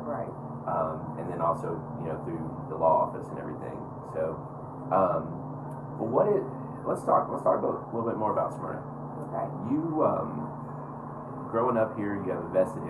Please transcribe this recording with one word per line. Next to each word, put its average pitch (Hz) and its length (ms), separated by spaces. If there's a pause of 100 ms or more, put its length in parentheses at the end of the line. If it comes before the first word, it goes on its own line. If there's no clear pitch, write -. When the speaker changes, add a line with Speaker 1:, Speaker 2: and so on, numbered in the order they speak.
Speaker 1:
Right. 143 240 (400)
Speaker 2:
Um, 80 540
and 87 80
then 85 100
also, 82 380 (240)
you 80 100
know, 76 60 (100)
through 80 120 (280)
the 78 80
law 80 320
office - 220
and 76 80
everything. 73 400 (340)
So, 80 220 (560)
um, 90 320 (760)
well, - 160
what - 160
it, 202 140 (420)
let's - 220
talk, - 240
let's - 160
talk - 160
about, 117 260
a - 60
little 117 140
bit 107 100
more 107 180
about - 220
Smyrna. - 240 (500)
Speaker 1:
Okay. - 140 (260)
Speaker 2:
You, 156 320
um, - 1500
growing 117 260
up 110 180
here, 101 240
you 90 120
have 85 120
a 85 80
vested 92 380